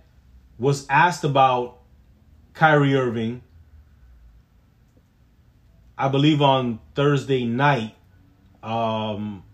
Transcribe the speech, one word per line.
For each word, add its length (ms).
was 320
asked 340
about 540
Kyrie 420
Irving, 460
I 120
believe 320
on 380
Thursday 500
night, 500
um, 840